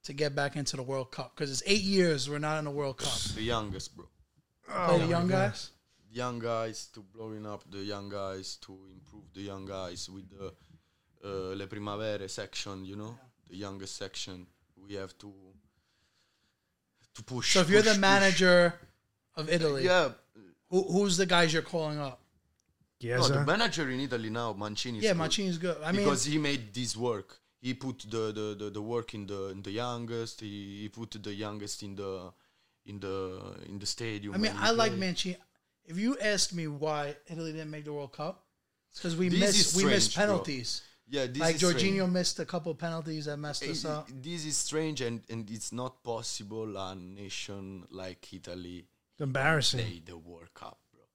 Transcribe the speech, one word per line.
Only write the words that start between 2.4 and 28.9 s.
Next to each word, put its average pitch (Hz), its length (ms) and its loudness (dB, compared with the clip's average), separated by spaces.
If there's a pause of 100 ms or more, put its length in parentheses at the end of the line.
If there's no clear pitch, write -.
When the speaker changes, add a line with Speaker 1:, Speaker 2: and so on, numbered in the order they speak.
Speaker 1:
in 151 80 -2
the 147 40 -4
World 143 280 -4
Cup. - 200 -2 (160)
Speaker 2:
The 107 80 -4
youngest, 107 540 -2
bro. - 100 -16 (600)
Speaker 3:
Oh 190 200 -2
Speaker 1:
Play 170 100 8
the 165 60 4
Speaker 3:
my 165 60 2
Speaker 1:
young 170 180 2
Speaker 3:
gosh. 185 240 4
Speaker 1:
guys? - 180 -10 (400)
Speaker 2:
Young 120 280 -4
guys, 113 540 -2
to 110 100 -20
blowing 107 440 -12
up 104 240 -10
the 98 120 -8
young 101 280 -6
guys, 98 500 -6
to - 120 -18 (180)
improve 95 420 -20
the 95 80 -14
young 98 240 -8
guys 92 460 -8
with 95 180 -16
the, 98 260 -12 (680)
uh, 95 320 -4
Le 98 100 -6
Primavere 104 640 -4
section, 98 560 -8
you 98 120 -12
know? 107 220 -12
Speaker 1:
Yeah. 131 100 -20 (200)
Speaker 2:
The 90 80 -16
youngest 98 400 -10
section. 92 500 -10 (300)
We 98 200 -16
have 98 220 -10
to, 104 140 -18 (1800)
to - 80 -16
push, 123 320 2
Speaker 1:
So 190 80 8
if 160 80 4
you're 208 100 10
Speaker 2:
push, 220 80 6
Speaker 1:
the 214 60 8
Speaker 2:
push. 202 60 4
Speaker 1:
manager 185 800 8 (580)
of 156 120 -6
Italy, 160 360 2
Speaker 2:
Yeah. 180 280 6 (560)
Speaker 1:
who, 185 140 6
who's 190 340 4
the 190 100 4
guys 175 260 6
you're - 100 2
calling 151 360 -2
up? 139 220 -6 (800)
Speaker 3:
Chiesa? 120 180 0
Speaker 2:
No, 139 100 6
the 143 180 4
manager 165 440 2
in 127 100 -2
Italy 120 300 -2
now, 117 220 -2
Mancini, 104 460 -4
is 202 60 -2
Speaker 1:
Yeah, 214 80 4
Speaker 2:
good. 170 60 2
Speaker 1:
Mancini's 170 400 0
good. 170 240 -2
I 165 100 -2
mean, 202 120 2
Speaker 2:
Because 135 200 4
he 147 140 2
made 135 360 0
this 120 220 -2
work. 113 420 -4 (220)
He 123 140 -4
put 127 260 -8
the, 110 320 -4
the, 107 260 -4
the, 104 120 -6
the 104 120 -8
work 117 320 -6